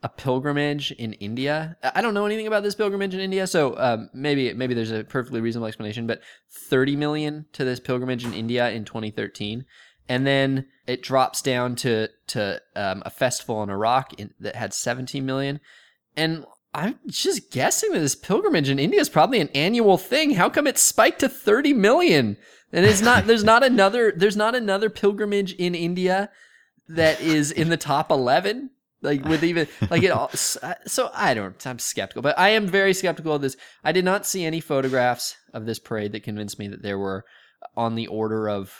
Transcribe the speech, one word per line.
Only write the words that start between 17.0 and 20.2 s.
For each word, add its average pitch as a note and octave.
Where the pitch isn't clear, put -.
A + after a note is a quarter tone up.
just -
guessing -
that A3
this C#3+
pilgrimage A3+
in C#3
India A#3
is D4+
probably F#3
an C#3+
annual G3
thing. D4